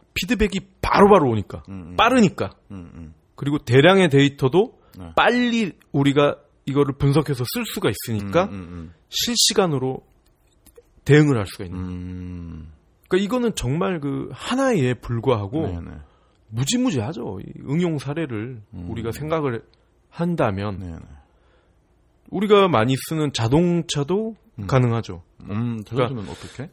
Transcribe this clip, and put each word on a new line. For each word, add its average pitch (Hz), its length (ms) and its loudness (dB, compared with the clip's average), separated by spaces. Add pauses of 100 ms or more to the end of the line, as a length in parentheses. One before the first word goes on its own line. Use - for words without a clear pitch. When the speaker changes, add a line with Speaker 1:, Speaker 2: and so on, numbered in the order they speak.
(140)
Speaker 1:
피드백이 196 460 -2 (200)
바로바로 196 500 6
오니까. 107 380 -4
Speaker 2:
음, 95 240 -14
음. 90 40 -14
Speaker 1:
빠르니까. 208 540 4 (200)
Speaker 2:
음, 90 240 -16
음. 80 200 -18 (200)
Speaker 1:
그리고 143 240 -4
대량의 165 520 6
데이터도 139 680 2 (200)
Speaker 2:
네. 87 180 -16
Speaker 1:
빨리 233 560 2 (200)
우리가 139 440 4 (300)
이거를 139 300 0
분석해서 139 560 0
쓸 240 140 -6
수가 - 240 -4
있으니까 104 540 -2
Speaker 2:
음, - 100 -8
음, 92 180 -12
음. 85 220 -14 (140)
Speaker 1:
실시간으로 165 960 -2 (1000)
대응을 147 320 6
할 101 100 -2
수가 - 180 -14
있는. 90 160 -10
Speaker 2:
음. 90 920 -12 (360)
Speaker 1:
그러니까 196 180 2
이거는 240 280 -2
정말 165 460 -2
그 135 320 -6
하나에 214 640 0
불과하고 117 720 -2
Speaker 2:
네, 87 140 -6
네. 78 100 -12 (580)
Speaker 1:
무지무지하죠. 139 920 -2
이 - 40 -14 (240)
응용 160 300 0
사례를 131 640 -8 (100)
Speaker 2:
음. 90 180 -12
Speaker 1:
우리가 113 220 -6
생각을 147 520 -4 (440)
한다면 110 680 -2
Speaker 2:
네, 92 140 -10
네. 80 60 -14 (1300)
Speaker 1:
우리가 196 380 4
많이 127 260 2 (140)
쓰는 151 240 -4
자동차도 170 1040 0 (240)
Speaker 2:
음. 101 60 -10
Speaker 1:
가능하죠. 117 560 0 (200)
Speaker 2:
음, 113 440 -6
Speaker 1:
그러니까 120 220 -2
Speaker 2:
자동차는 117 220 -10
어떻게? - 420 -14